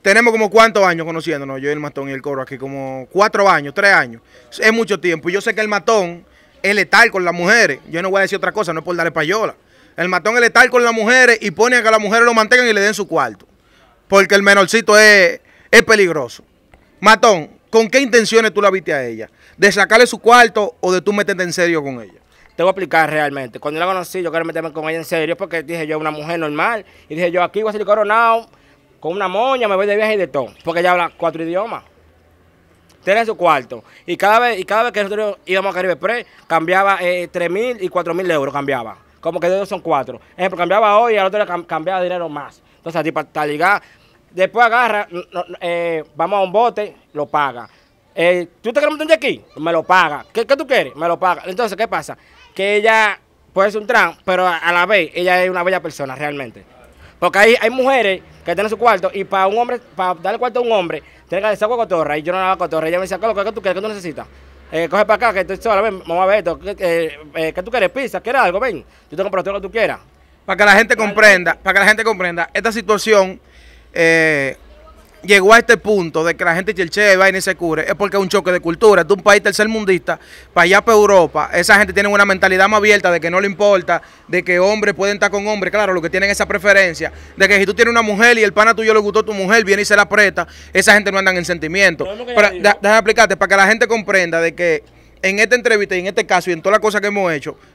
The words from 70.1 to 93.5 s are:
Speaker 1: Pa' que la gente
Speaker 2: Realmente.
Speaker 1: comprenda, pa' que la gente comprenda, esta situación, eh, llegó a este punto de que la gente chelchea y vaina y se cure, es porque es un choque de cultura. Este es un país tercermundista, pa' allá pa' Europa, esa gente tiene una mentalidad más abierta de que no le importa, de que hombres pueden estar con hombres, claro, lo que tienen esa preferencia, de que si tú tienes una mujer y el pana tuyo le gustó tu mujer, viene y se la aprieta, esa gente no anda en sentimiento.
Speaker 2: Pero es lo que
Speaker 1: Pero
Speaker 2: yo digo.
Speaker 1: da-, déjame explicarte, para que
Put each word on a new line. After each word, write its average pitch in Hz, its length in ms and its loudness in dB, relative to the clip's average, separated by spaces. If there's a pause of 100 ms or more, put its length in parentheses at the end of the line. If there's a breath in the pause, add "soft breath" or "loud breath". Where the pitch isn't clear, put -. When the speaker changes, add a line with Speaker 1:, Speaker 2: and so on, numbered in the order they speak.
Speaker 1:
Pa' 190 120 -4
que 202 80 4
la 202 80 8
gente 226 220 4
Speaker 2:
Realmente. - 20 -10
Speaker 1:
comprenda, 202 580 2
pa' 190 180 -4
que 196 60 4
la 196 80 4
gente 214 160 2
comprenda, 175 500 -4
esta 208 200 -4
situación, 202 680 0 (540 soft breath)
eh, 160 640 0 (640)
llegó 202 320 4
a 233 60 8
este 233 180 2
punto 170 480 -2
de 165 100 -2
que 190 80 -8
la 175 100 0
gente 190 200 -4
chelchea 190 400 2
y - 20 6
vaina 190 220 4
y 185 40 -4
se 185 140 -4
cure, 160 320 -4
es - 80 -2
porque 202 220 -4
es 196 40 0
un 190 60 -4
choque 185 240 -2
de 180 80 0
cultura. 170 440 2
Este 160 100 0
es 202 40 0
un 175 60 -16
país 208 180 4
tercermundista, 208 800 -2 (340 loud breath)
pa' 175 100 4
allá 190 180 4
pa' 233 100 0
Europa, 190 640 4
esa 180 240 4
gente 196 160 2
tiene 202 160 0
una 202 160 4
mentalidad 190 420 2
más 214 120 2
abierta 202 300 2
de 170 120 0
que 170 100 -4
no 180 80 0
le 202 80 -2
importa, 190 540 0 (260 soft breath)
de 180 160 -4
que 180 160 0
hombres 208 340 0
pueden 196 200 -2
estar 202 180 -2
con 202 160 -4
hombres, 196 240 -4
claro, 202 220 0
lo 175 80 -2
que 165 80 -6
tienen 185 200 -2
esa 202 160 -2
preferencia, 190 680 2 (240 loud breath)
de 190 100 4
que 202 100 4
si 196 80 4
tú 208 80 -4
tienes 233 200 2
una 233 80 2
mujer 220 360 4
y 220 60 2
el 202 80 2
pana 214 240 4
tuyo 220 180 0
le 214 60 4
gustó 208 240 0
tu 214 100 -6
mujer, 202 300 2
viene 196 200 0
y - 20 -2
se 202 100 2
la 208 60 4
aprieta, 190 440 0 (280 loud breath)
esa 170 200 4
gente 202 160 2
no 190 100 -2
anda 190 140 2
en 175 120 -4
sentimiento. 165 580 0
Speaker 2:
Pero 196 100 -8
es 214 60 -14
lo 247 60 -12
que 240 80 -10
Speaker 1:
Pero 208 160 4
Speaker 2:
yo 190 60 -6
digo. 175 100 -8
Speaker 1:
da-, 202 160 4
déjame 214 180 4
explicarte, 214 380 2
para 196 100 0
que 190 80 2